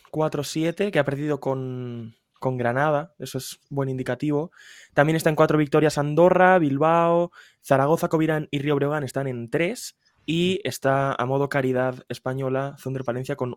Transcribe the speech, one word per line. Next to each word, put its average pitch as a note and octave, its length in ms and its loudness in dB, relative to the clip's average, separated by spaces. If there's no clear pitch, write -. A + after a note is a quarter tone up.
cuatro D3+ 340 -2
siete, E3 480 -4
que D#3+ 60 2
ha C#3 60 2
perdido C#3+ 360 -4
con, B2 760 -6
con C3 200 -2
Granada, C#3+ 600 0
eso C3 200 -10
es - 200 -10
buen C#3 180 -2
indicativo. C3+ 640 -4
También D#3 240 4
está D#3+ 140 2
en D3+ 60 -2
cuatro D#3 200 4
victorias D3+ 400 2
Andorra, F3+ 600 6
Bilbao, E3+ 760 2
Zaragoza, D3 440 2
Covirán D#3 420 0
y D3 80 -4
Río C#3+ 180 0
Breogán C#3+ 260 0
están C#3 260 -6
en A#2+ 220 -8
tres E3+ 460 -4
y F3 360 0
está C3+ 520 0
a B2 120 -2
modo C#3 220 0
caridad C3 600 -2
española C3+ 720 -6
Thunder C3 220 -8
Palencia C3 320 -6
con B2 220 -6